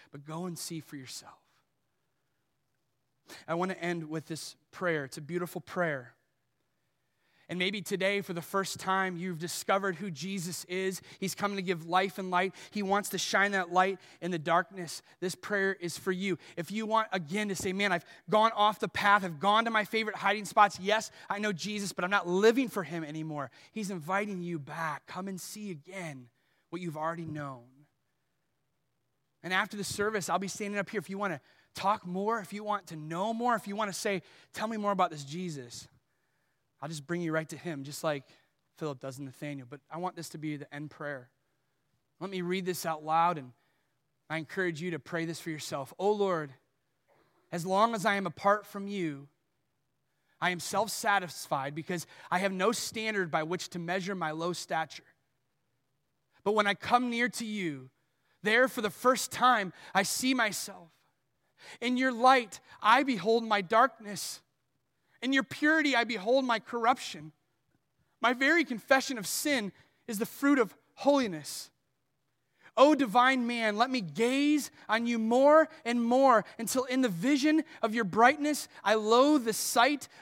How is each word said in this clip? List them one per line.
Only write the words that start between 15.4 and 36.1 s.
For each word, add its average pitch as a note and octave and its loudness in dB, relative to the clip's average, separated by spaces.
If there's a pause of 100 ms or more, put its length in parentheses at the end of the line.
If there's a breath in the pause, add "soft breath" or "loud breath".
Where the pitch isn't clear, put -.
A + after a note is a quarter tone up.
is F3 -8
for - -2
you. F#3 -2 (200 loud breath)
If E3+ -6
you G#3+ -4
want, A3 2
again, F#3+ -2
to G3 -4
say, F#3+ -4
"Man, G3 0
I've - 0 (260 loud breath)
gone G#3+ 4
off G#3 2
the G3+ -2
path. G3+ 6
I've E3 -6
gone G#3 4
to A3+ -2
my G#3+ 2
favorite G#3+ -2
hiding G3+ 0
spots. G#3 6
Yes, G3+ 0 (200 loud breath)
I G3+ -4
know G#3 0
Jesus, G3 -6
but F3+ -4
I'm F#3 -2
not F#3+ 2
living A3 4
for F#3+ -4
him D#3+ -6
anymore." D3+ -8 (220 loud breath)
He's G#3 -8
inviting F#3+ -4
you E3+ -6
back. D3+ -8
Come F#3+ -10
and F#3 -8
see G#3 -12
again D3+ -12 (400)
what F3+ -10
you've D#3+ -6
already E3 -4
known. C#3 -12 (1500)
And F3+ -6
after G3+ -2
the G3 -6
service, G3+ -4
I'll F3 0
be F#3+ -6
standing G#3 -6
up G3 -6
here. A3 -6
If F3 -8
you G3 -8
want G3+ -4
to C#3+ -8 (320 soft breath)
talk G3+ -2
more, G3+ -2
if F3+ -12
you G#3 -10
want G#3 -4
to E3 -12
know E3+ -4
more, A#3+ 0
if G3 -4
you G3+ -6
want G#3+ 0
to F#3 -6
say, G3 -2 (300 soft breath)
"Tell - -4
me A3+ -6
more G3+ 0
about F#3 4
this D3 -4
Jesus," C#3+ -10 (920)